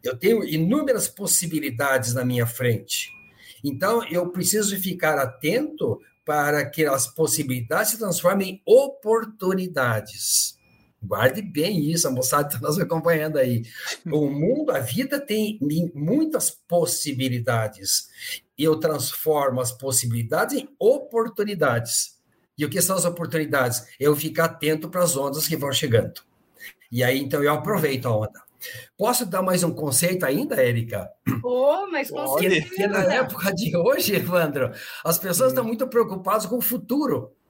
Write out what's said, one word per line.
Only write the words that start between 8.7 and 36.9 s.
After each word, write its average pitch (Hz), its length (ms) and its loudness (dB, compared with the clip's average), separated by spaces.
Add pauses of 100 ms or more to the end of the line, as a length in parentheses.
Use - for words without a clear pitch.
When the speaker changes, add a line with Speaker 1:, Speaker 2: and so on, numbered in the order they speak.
Speaker 1:
Guarde 104 380 2
bem 165 500 -2
isso, 165 160 0
a 139 40 -2
moçada 131 400 0
tá 123 80 -6
nos 151 200 -2
acompanhando 160 600 0
aí. 123 240 2 (420)
O 151 240 2
mundo, 214 420 0
a 139 100 2
vida 269 380 -2
tem 214 420 -2
mi-, 165 340 0
muitas 269 560 0
possibilidades. 123 1600 -2 (480)
E 147 80 0
eu 156 120 6
transformo 147 840 0
as 117 100 -2
possibilidades 127 840 0
em - 100 -6 (100)
oportunidades. 208 1400 0 (380)
E 147 100 -2
o - 20 -4
que 160 140 0
são 190 140 0
as 175 100 0
oportunidades? 151 800 -2 (120)
Eu 147 160 4
ficar 160 300 0
atento 156 460 -2
pras 175 260 0
ondas 139 320 -2
que 156 80 0
vão 135 160 -4
chegando. 117 480 2 (720)
E 120 100 0
aí, 131 160 2
então, 143 240 -2
eu 147 120 2
aproveito 151 500 0
a 120 100 2
onda. 107 280 -2 (560)
Posso 240 260 2
dar 190 160 -2
mais 180 240 2
um 160 60 2
conceito 156 560 0
ainda, 202 360 0
Érica? 117 460 0 (340)
Speaker 2:
Oh, 277 480 2
mas 285 200 -4
com 294 120 -6
Speaker 3:
Pode. 175 200 0
Speaker 2:
certeza. 180 240 2
Speaker 1:
Porque 196 200 -2
na 202 280 2
época 196 400 0
de 175 200 -2
hoje, 208 400 2
Evandro, 151 560 2 (320)
as 165 160 0
pessoas 240 340 2
Speaker 3:
Hum. - 20 -2
Speaker 1:
estão 254 100 0
muito 226 240 -4
preocupadas 214 560 0
com 214 140 -2
o - 20 -2
futuro 240 720 -2 (180)